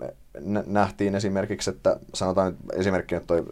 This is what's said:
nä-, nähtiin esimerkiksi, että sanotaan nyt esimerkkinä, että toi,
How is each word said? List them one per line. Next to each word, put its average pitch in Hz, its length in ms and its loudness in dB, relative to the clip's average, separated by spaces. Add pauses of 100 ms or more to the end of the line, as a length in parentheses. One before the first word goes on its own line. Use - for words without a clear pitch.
(400)
nä-, 101 260 -2
nähtiin 98 480 2
esimerkiksi, 98 560 -2
että - 300 2 (140)
sanotaan 92 380 2
nyt - 280 -6
esimerkkinä, 92 360 2
että 80 100 -4
toi, 85 260 2